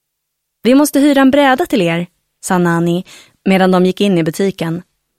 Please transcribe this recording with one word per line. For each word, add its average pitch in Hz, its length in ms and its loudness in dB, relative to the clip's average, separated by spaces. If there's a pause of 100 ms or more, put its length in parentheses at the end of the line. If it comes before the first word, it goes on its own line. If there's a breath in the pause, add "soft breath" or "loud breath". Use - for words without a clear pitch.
(640)
"Vi 240 120 2
måste 285 240 2
hyra 277 220 2
en 262 100 2
bräda 285 340 2
till 240 160 -2
er", 170 260 -4 (320)
sa - 180 -2
Nani 170 480 -2 (400 loud breath)
medan 190 260 2
de 180 140 2
gick 185 160 -2
in 202 160 0
i 165 60 0
butiken. 170 600 -6 (360)